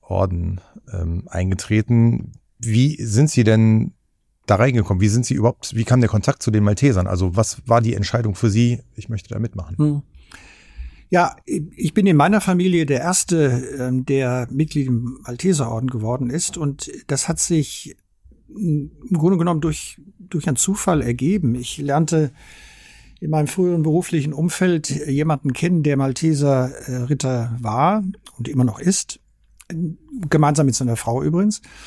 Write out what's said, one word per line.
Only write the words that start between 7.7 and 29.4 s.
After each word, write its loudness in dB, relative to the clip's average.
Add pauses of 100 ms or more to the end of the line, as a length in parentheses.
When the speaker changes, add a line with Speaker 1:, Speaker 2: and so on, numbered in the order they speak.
Speaker 1:
die 0
Entscheidung -2
für 2
Sie, 2 (100)
ich -14
möchte -8
da -6
mitmachen? -8
Speaker 2:
Hm. 0 (1080)
Ja, 2 (100)
ich -6
bin 4
in 6
meiner 4
Familie 2
der 0
Erste, 0 (160)
ähm, -2
der 0
Mitglied -2
im -2
Malteserorden -2
geworden -4
ist. -4
Und -6 (160)
das -4
hat -2
sich -4 (500)
im -4 (200)
Grunde 2
genommen 0
durch, -6 (200)
durch -6
einen 0
Zufall 0
ergeben. 0
Ich -8
lernte 0 (920)
in -6
meinem 0
früheren 0
beruflichen 0
Umfeld 0 (180)
jemanden 0
kennen, 0
der 2
Malteser, 0 (160)
äh, -6
Ritter -2
war 0 (340)
und -6
immer 2
noch 0
ist, -2 (1080)